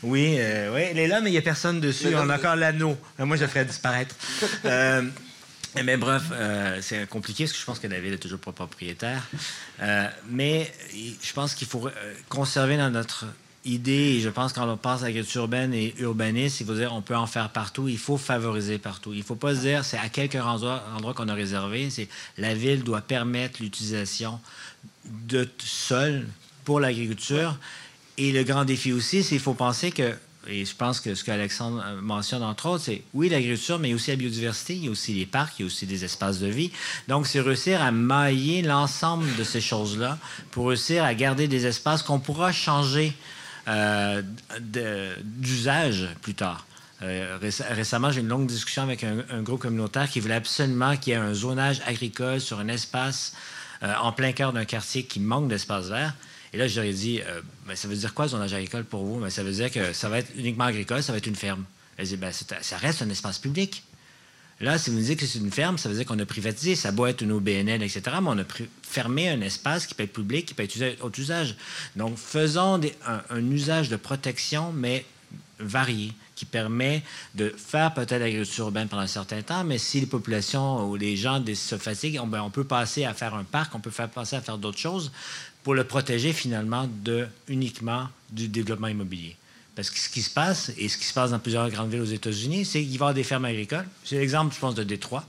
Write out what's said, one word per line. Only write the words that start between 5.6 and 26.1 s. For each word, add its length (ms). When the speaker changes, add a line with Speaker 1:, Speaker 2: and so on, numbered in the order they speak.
Speaker 1:
mais 140
bref, 340
euh, 500
c'est 280
compliqué 340
parce 100
que 60
je 60
pense 140
que 80
la 120
ville 140
est 40
toujours 220
pas 140
propriétaire. 680
Euh, 260
mais 420
il, 280
je 120
pense 200
qu'il 140
faut, 200
euh, 260
conserver 480
dans 120
notre 360
idée, 500
et 60
je 80
pense 240
quand 180
on 60
pense 240
à 40
l'agriculture 360
urbaine 320
et 240
urbanisme, 640
il 60
faut 80
dire 180
on 80
peut 140
en 120
faire 220
partout, 400
il 80
faut 200
favoriser 600
partout. 360
Il 100
faut 120
pas 180
se 80
dire 220
c'est 140
à 100
quelques 280
endroits, 460
endroits 180
qu'on 140
a 60
réservé, 560
c'est 180
la 160
ville 300
doit 180
permettre 600
l'utilisation 760
de 380
t-, 80
sol 600